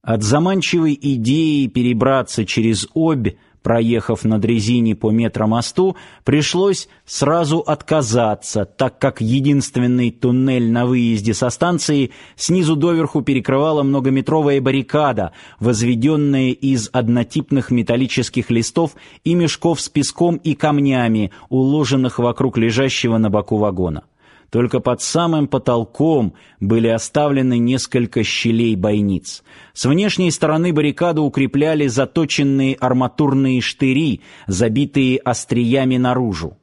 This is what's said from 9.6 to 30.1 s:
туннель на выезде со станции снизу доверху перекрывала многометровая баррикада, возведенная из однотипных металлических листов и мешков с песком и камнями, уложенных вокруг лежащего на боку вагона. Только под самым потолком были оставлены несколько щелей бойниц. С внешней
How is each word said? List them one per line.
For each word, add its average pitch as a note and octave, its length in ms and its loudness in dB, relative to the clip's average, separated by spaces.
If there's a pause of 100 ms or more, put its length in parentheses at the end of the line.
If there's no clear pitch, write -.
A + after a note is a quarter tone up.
туннель B2 600 0
на A#2+ 140 0
выезде A#2 480 0
со B2 160 -2
станции C#3+ 640 0 (260)
снизу D#3+ 400 0
доверху D#3+ 440 0
перекрывала C#3 640 0
многометровая C#3 760 2
баррикада, C3+ 720 0 (260)
возведенная B2+ 920 2
из C3 420 -2
однотипных B2 800 0
металлических A#2+ 800 -2
листов A#2+ 460 -2 (300)
и E3 80 2
мешков E3+ 480 0
с - 80 -10
песком E3+ 480 0
и - 160 -2
камнями, B2+ 800 0 (180)
уложенных C3 680 0
вокруг A#2+ 380 0
лежащего A#2 600 0
на A2 120 2
боку G#2 280 0
вагона. F#2 460 -2 (460)
Только A#2+ 300 0
под A#2+ 220 -2
самым D#3+ 480 0
потолком B2 840 0 (280)
были A2+ 260 2
оставлены C3 680 0
несколько A#2+ 680 -2
щелей A2+ 540 0
бойниц. G2+ 680 -2 (340)
С - 80 -6
внешней F3+ 460 0